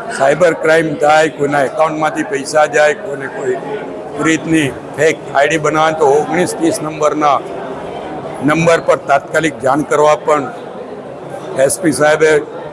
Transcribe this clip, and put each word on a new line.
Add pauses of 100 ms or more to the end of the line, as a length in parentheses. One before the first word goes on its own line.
(180)
સાયબર
ક્રાઇમ
થાય,
કોઈના
એકાઉન્ટમાંથી
પૈસા
જાય,
કોઈને
કોઈ (680)
રીતની (260)
ફેક (180)
આઈ
ડી
બનાવે
તો
ઓગણીસ
ત્રીસ
નંબરના (1040)
નંબર
પર
તાત્કાલિક
જાણ
કરવા
પણ (1080)
એસ
પી
સાહેબે (300)